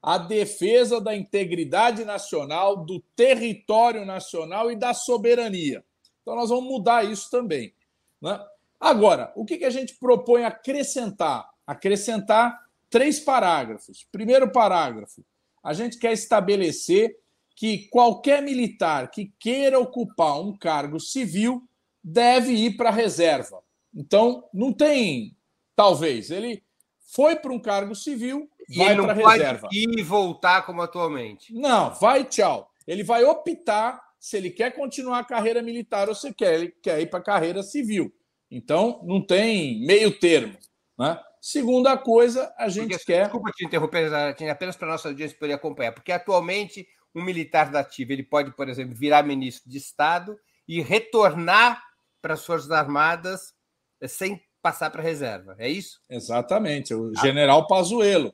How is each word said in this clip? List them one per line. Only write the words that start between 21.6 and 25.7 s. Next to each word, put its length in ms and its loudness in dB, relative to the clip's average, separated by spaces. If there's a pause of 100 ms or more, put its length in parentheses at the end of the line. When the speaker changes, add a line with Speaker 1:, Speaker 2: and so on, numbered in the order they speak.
Speaker 1:
deve 500 4
ir 240 0
pra 140 2
reserva. 720 0 (320)
Então, 580 2
não 180 -2
tem, 640 0 (400)